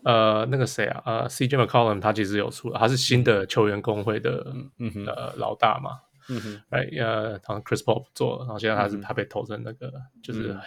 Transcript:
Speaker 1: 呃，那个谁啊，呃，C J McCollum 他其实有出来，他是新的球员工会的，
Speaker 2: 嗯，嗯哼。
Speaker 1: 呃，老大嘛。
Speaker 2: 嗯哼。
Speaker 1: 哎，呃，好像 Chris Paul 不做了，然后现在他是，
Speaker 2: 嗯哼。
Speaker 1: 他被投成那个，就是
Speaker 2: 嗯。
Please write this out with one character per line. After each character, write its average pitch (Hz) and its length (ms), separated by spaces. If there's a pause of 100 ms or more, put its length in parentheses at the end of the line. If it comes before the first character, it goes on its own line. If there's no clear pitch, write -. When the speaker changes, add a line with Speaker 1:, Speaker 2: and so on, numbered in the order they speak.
Speaker 1:
呃， 110 480
那 139 60
个 127 100
谁 110 200
啊， - 180
呃 120 240
，C 131 180
J 139 120
McCollum 110 420
他 107 100
其 107 140
实 101 140
有 104 100
出 - 220
来， - 100
他 113 80
是 131 80
新 127 260
的 110 220
球 107 240
员 101 140
工 104 200
会 104 160
的， - 360
Speaker 2:
嗯， 131 240
嗯 117 140
哼。 101 120
Speaker 1:
呃， - 320
老 110 200
大 110 220
嘛。 - 120 (400)
Speaker 2:
嗯 120 100
哼。 104 300
Speaker 1:
哎， 131 180 (100)
呃， 110 460
好 - 80
像 104 100
Chris - 220
Paul 117 180
不 - 120
做 123 240
了， 127 80
然 - 20
后 107 100
现 110 120
在 110 40
他 104 140
是， 101 80
Speaker 2:
嗯 101 40
哼。 - 20
Speaker 1:
他 95 100
被 104 140
投 - 180
成 117 180
那 110 120
个， 127 180 (300)
就 - 100
是 113 200
Speaker 2:
嗯。 - 140